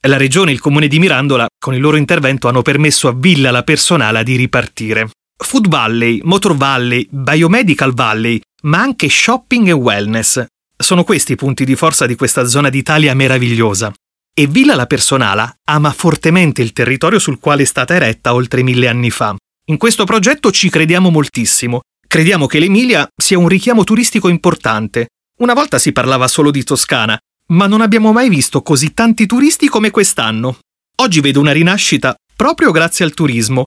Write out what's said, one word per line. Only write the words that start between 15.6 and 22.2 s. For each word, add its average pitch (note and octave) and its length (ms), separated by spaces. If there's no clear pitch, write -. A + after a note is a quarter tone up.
ama D3+ 260
fortemente E3 680
il A2+ 100
territorio C3+ 480
sul C3 180
quale C#3+ 260
è - 20
stata C3+ 300
eretta A#2+ 380
oltre B2+ 300
mille B2+ 240
anni A#2+ 220
fa. G#2 260
In D#3 100
questo A3 300
progetto A3+ 460
ci F#3 180
crediamo E3+ 400
moltissimo. B2 720
Crediamo E3 400